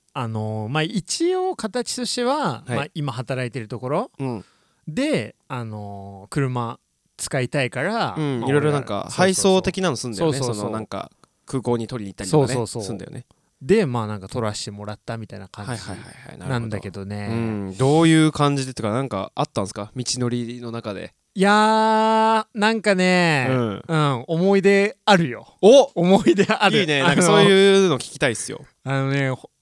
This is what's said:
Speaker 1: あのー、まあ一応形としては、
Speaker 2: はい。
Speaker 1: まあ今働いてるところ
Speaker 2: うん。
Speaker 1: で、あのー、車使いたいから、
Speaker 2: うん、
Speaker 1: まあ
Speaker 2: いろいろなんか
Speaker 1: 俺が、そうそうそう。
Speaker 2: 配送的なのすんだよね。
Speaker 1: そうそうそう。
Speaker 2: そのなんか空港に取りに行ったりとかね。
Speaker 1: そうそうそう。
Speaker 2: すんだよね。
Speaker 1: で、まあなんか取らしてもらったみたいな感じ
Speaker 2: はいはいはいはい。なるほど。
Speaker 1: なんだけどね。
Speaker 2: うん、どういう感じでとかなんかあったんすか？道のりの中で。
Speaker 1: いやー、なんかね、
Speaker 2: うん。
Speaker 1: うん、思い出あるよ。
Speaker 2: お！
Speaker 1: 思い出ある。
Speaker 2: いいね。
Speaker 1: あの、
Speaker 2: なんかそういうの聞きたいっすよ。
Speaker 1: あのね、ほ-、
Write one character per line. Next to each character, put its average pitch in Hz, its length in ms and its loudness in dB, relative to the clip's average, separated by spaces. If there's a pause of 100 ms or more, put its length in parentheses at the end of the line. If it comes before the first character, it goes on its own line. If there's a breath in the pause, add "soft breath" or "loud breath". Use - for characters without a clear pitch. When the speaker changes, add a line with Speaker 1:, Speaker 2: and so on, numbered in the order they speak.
(120)
Speaker 1:
あ 127 140 -6
の 107 400 -4
ー、 - 20 -6
ま 151 120 -2
あ - 20 0
一 240 540 -2
応 370 180 -2
形 233 400 -6
と 254 100 -6
し - 120 -6
て 247 80 -2
は、 254 120 0
Speaker 2:
は 156 340 -4
い。 - 40 -8
Speaker 1:
ま 117 80 -2
あ 151 100 -6
今 147 200 -6
働 127 340 -6
い 107 60 -8
て 135 80 -8
る 107 80 -10
と 120 100 -10
こ 127 120 -8
ろ 175 280 -4
Speaker 2:
う 139 60 -6
ん。 117 200 -6 (440 soft breath)
Speaker 1:
で、 170 480 -2 (100)
あ 123 180 -8
の 101 600 -12
ー、 - 40 -20
車 127 500 -4 (360)
使 - 240 -4
い 123 80 -2
た 143 140 -2
い 123 80 -2
か 127 120 -6
ら、 175 360 -2
Speaker 2:
う - 20 -2
ん、 135 200 -2
Speaker 1:
ま 120 60 -6
あ 135 40 0
Speaker 2:
い - 20 2
ろ 147 60 4
い - 40 2
ろ 147 100 2
な 143 80 0
ん - 20 -4
か 104 120 -8
Speaker 1:
俺 98 100 -4
が、 - 0 -
そ - 20 -14
う - 40 -14
そ - 20 -14
う - 0 -
そ - 80 0
う。 - 20 4
Speaker 2:
配 190 120 4
送 190 280 4
的 185 200 -4
な 180 80 2
の 131 40 0
す 123 140 -6
ん 117 40 -6
だ 104 60 -8
よ 160 140 2
ね。 - 40 -4
Speaker 1:
そ 135 60 -4
う 127 40 0
そ 117 60 -2
う - 40 -6
そ 104 60 -6
う。 - 20 -4
Speaker 2:
そ - 0 -
の 104 60 -4
な 110 100 -6
ん 107 60 -10
か - 260 -10 (340)
空 131 160 -4
港 120 140 0
に 113 100 -4
取 120 160 -8
り 98 60 -10
に 95 40 -12
行 - 40 -20
っ - 0 -
た 104 80 -10
り 95 60 -8
と 147 100 6
か 127 80 4
ね。 127 60 -4
Speaker 1:
そ 120 80 -2
う 107 40 -6
そ 117 140 -8
う - 20 -6
そ 98 40 -10
う。 - 20 -8
Speaker 2:
す 117 40 -6
ん 98 60 -8
だ - 60 -14
よ - 80 -16
ね。 113 120 -14 (400)
Speaker 1:
で、 190 220 4
ま 120 160 -2
あ 107 60 -4
な 107 80 -6
ん 95 40 -12
か 117 80 -14
取 120 160 -6
ら 104 100 -2
し - 100 -10
て 107 80 -10
も 101 140 -14
ら 104 80 -8
っ - 40 -16
た 117 180 -10
み 110 120 -10
た 101 80 -16
い - 20 -14
な 98 80 -16
感 104 200 -14
じ - 40 -8
Speaker 2:
は 117 60 -6
い - 20 -8
は 101 140 -12
い 90 40 -12
は 95 60 -16
い 92 40 -20 (240)
は - 40 -18
い。 - 40 -18
な - 0 -
る - 0 -
ほ - 80 -14
ど。 - 20 -6
Speaker 1:
な 127 100 -4
ん 113 100 -6
だ 104 120 -6
け 101 100 -10
ど 98 140 -10
ね。 104 260 -8
Speaker 2:
う 113 40 -4
ん、 104 440 -4
ど 143 220 4
う 165 80 6
い 160 60 6
う 156 180 4
感 143 240 2
じ 131 100 -2
で 131 80 -10
と - 80 -8
か 107 80 -2
な 120 100 -2
ん 135 80 -4
か 98 280 -6
あ 139 60 0
っ 147 60 -2
た 107 140 -4
ん 92 60 -6
す - 40 -12
か？ 104 220 -10
道 127 100 -6
の 123 240 -2
り 120 320 -6
の 120 120 -12
中 113 220 -8
で。 85 200 -12 (200)
Speaker 1:
い 180 60 -2
や 220 1120 2
ー、 233 60 -10
な 214 140 2
ん 220 100 -4
か 202 140 2
ね、 175 520 4
Speaker 2:
う 131 40 2
ん。 113 340 -2
Speaker 1:
う 165 100 -2
ん、 139 300 0
思 185 300 4
い 190 60 4
出 196 420 4
あ 202 120 6
る 165 120 2
よ。 110 180 -12 (160)
Speaker 2:
お！ 233 320 8
Speaker 1:
思 185 320 4
い 339 80 6
出 190 180 4
あ 196 180 2
る。 214 100 2
Speaker 2:
い 185 40 2
い - 40 -2
ね。 147 140 2
Speaker 1:
あ - 0 -
の、 175 80 4
Speaker 2:
な 175 40 4
ん - 40 2
か 185 40 6
そ 180 140 6
う 202 60 8
い 196 440 6
う - 20 4
の 139 120 0
聞 - 100 -12
き - 80 -14
た 143 120 2
い - 20 0
っ - 20 -6
す - 160 -8
よ。 - 140 -12 (180)
Speaker 1:
あ 135 160 -2
の 135 140 -2
ね、 139 180 0
ほ-、 - 180 -8 (140)